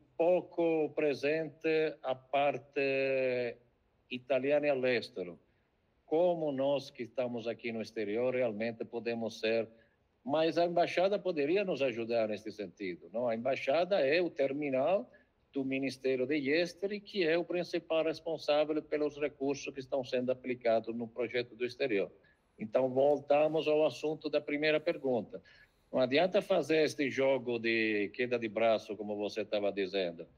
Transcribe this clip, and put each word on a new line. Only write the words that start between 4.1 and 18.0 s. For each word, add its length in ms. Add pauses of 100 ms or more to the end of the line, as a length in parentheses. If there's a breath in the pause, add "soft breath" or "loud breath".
italiana 560
e 40
a 40
lestero. 680 (640)
Como 480
nós 380
que 140
estamos 440
aqui 240
no 80
exterior 540
realmente 500
podemos 560
ser, 260 (560 soft breath)
mas 360
a 80
embaixada 520
poderia 460
nos 160
ajudar 480
neste 240
sentido, 580
não? 180
A 60
embaixada 720
é 140
o 80
terminal 840 (420 soft breath)
do 120
Ministério 640
de 100 (100)
Esteri, 520
que 240
é 120
o 80
principal 600